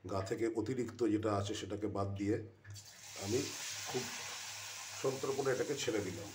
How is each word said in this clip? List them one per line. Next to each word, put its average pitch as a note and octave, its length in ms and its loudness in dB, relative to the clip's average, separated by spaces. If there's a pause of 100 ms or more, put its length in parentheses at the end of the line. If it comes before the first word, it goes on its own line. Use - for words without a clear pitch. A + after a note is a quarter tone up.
(100)
গা G2 120 2
থেকে A2+ 340 2
অতিরিক্ত A#2 500 2
যেটা G#2 300 4
আছে G2+ 180 0
সেটাকে G#2 320 -2
বাদ G2 280 0
দিয়ে G2+ 340 2 (760)
আমি A#2+ 180 4 (440)
খুব B2+ 160 0 (1000)
সন্তর্পণে C3+ 480 2
এটাকে A#2+ 240 2
ছেড়ে A2 240 2
দিলাম। F2+ 360 -2